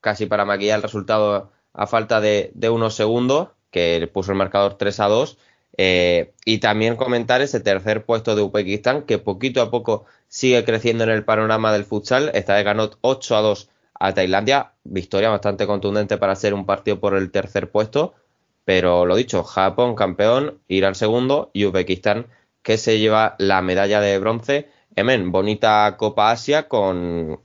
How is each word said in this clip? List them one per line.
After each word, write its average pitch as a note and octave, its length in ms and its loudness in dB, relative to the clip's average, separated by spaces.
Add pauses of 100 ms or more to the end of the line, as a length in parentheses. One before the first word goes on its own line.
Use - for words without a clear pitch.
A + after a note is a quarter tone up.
casi G#2+ 240 -2
para G2+ 220 0
maquillar G2+ 300 0
el G#2 60 -2
resultado G#2 680 -2 (240)
a G#2 120 -4
falta A2 360 0
de, G#2 320 2
de A2+ 160 -2
unos A2+ 240 0
segundos, B2 540 0 (220)
que E2+ 300 2
le E2 60 -4
puso F#2+ 260 -4
el G2 60 0
marcador G2 400 0
tres G2+ 200 -4
a G#2 100 2
dos. A#2+ 280 0 (400)
Eh, F2 560 2 (140)
y A2+ 100 0
también A2 400 0
comentar B2 460 0
ese C#3 180 -2
tercer G#2 460 -2
puesto A2+ 280 0
de G#2 60 0
Uzbekistán, G#2 600 -2
que G#2+ 160 -2
poquito A#2+ 440 -4
a A2 80 -2
poco A2+ 360 -4 (200)
sigue B2 380 2
creciendo A2+ 400 0
en A2+ 60 0
el G#2+ 140 -2
panorama A2 480 0
del G#2 120 0
futsal. B2+ 480 -2
Esta G2 220 0
vez G2+ 100 2
ganó G#2+ 260 0 (120)
ocho B2+ 340 0
a G#2+ 60 2
dos G#2 260 0 (240)
a F#2+ 220 -2
Tailandia, G2+ 580 0 (120)
victoria G2 440 -2
bastante G2+ 380 -2
contundente G#2 500 -2
para G2 180 0
ser G2+ 200 -2
un G2 100 -6
partido G2 340 -2
por G2 160 -2
el F#2+ 160 -2
tercer F#2+ 400 -4
puesto, B2 440 -2 (500)
pero F2+ 400 2
lo F2+ 100 2
dicho, G#2 300 0
Japón F#2+ 500 0
campeón, G#2+ 720 0
Irán F#2+ 280 0
segundo B2 580 -2
y G2+ 140 -2
Uzbekistán F#2+ 600 -2 (340)
que A2 160 0
se A2 200 0
lleva G#2+ 400 2
la G2 220 2
medalla G2 400 0
de G2+ 180 2
bronce. A#2 520 -2 (260)
Emen, G#2 340 0
bonita G#2+ 680 2
Copa G#2+ 320 0
Asia C#3+ 380 -2
con F2 760 -2